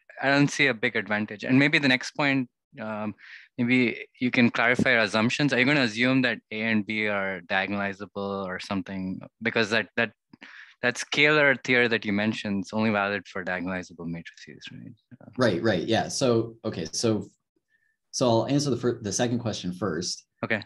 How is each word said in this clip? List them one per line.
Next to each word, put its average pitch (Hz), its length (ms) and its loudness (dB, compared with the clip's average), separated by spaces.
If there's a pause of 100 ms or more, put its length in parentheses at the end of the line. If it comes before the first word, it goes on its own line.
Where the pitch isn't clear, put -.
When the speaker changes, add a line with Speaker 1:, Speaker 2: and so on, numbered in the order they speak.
(220)
Speaker 1:
I 135 60 0
don't 143 200 6
see 147 180 2
a 127 80 2
big 113 220 -2
advantage. 107 480 -4
And 127 140 4
maybe 151 200 4
the 143 100 2
next 127 240 0
point, 135 360 0 (320)
um, 107 340 -8 (420)
maybe 123 500 2 (140)
you 123 100 0
can 117 200 6
clarify 123 400 2
your 120 100 4
assumptions. 113 540 2
Are - 40 2
you 127 60 4
gonna 143 180 4
assume 123 400 2
that 117 160 0 (120)
A 110 120 -6
and 110 220 2
B 107 220 -4
are 98 400 -4
diagonalizable 98 1000 -4
or 92 140 -6
something? 95 640 -6 (200)
Because 113 300 0
that, 107 260 0
that, 113 160 -2 (720)
that 123 140 -2
scalar 147 680 4
theory 123 240 4
that 107 160 0
you 107 80 -2
mentioned 104 520 -2
is - 100 -16
only 110 160 2
valid 101 380 0
for 98 160 -8
diagonalizable 90 640 -8
matrices, - 560 -12 (100)
right? 113 200 -18 (300)
Uh, - 160 -20
Speaker 2:
Right, 113 240 2
right, 101 220 2
yeah. 101 240 0
So, 117 480 0 (100)
okay, 92 260 -6
so, 107 360 0 (800)
so - 180 0
I'll 117 180 4
answer 143 220 0
the 127 80 0
fir-, 120 240 -2
the 101 120 -4
second 120 260 0
question 98 340 -4
first. 90 540 -4 (180)
Speaker 1:
Okay. 110 220 -2